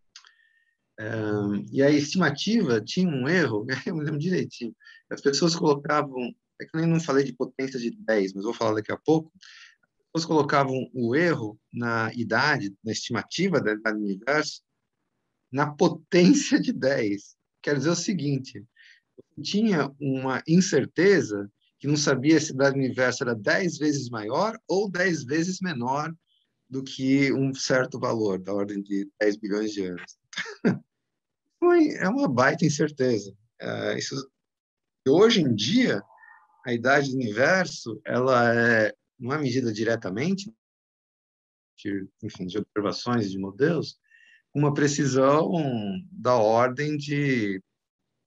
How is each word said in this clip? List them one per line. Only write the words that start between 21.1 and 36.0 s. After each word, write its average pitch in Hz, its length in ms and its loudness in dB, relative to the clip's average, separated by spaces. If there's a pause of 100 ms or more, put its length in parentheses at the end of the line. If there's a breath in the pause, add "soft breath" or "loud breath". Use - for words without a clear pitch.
que 135 80 -4
não 151 80 2
sabia 147 420 4
se 143 140 -2
a - 20 -12
idade 135 200 4
do 135 100 0
universo 127 400 0
era 120 100 0
dez 156 420 -2
vezes 139 320 -2
maior 127 480 -4 (120)
ou 196 220 -2
dez 175 340 -2
vezes 165 360 -2
menor 151 540 -4 (560)
do 131 120 -6
que 135 500 2
um 135 200 -2
certo 131 460 -2
valor, 113 400 -2
da 92 160 -6
ordem 101 260 -4
de 101 300 -6 (100)
dez 104 160 2
bilhões 107 360 -4
de 98 140 -6
anos. 90 300 -12 (160)
<laughs> - 600 -4 (680)
Foi, 349 280 6
é - 180 -2
uma 277 180 0
baita 151 400 2
incerteza. 127 640 0 (280)
É, 110 360 -4
isso, 135 320 -8 (800)
hoje 196 360 6
em 123 120 2
dia, 120 480 2 (640 loud breath)